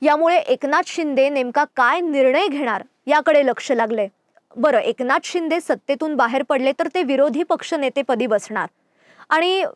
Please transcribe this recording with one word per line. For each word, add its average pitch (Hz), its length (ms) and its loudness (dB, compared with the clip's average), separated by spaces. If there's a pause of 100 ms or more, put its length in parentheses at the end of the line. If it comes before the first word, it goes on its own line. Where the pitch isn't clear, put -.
यामुळे 311 360 2
एकनाथ 285 480 0
शिंदे 277 440 0
नेमका 277 340 -2 (120)
काय 262 240 2
निर्णय 294 480 2
घेणार, 247 360 -4 (220)
याकडे 294 400 4
लक्ष - 260 -2
लागलंय. 220 360 -2 (480)
बरं, 247 220 2
एकनाथ 247 460 0
शिंदे 330 380 -4
सत्तेतून 285 540 -4
बाहेर 262 280 0
पडले, 269 280 0
तर 330 160 -2
ते 370 160 -2
विरोधी 277 400 0
पक्षनेतेपदी 277 840 -2
बसणार 208 400 -2 (640)
आणि 349 360 0 (100)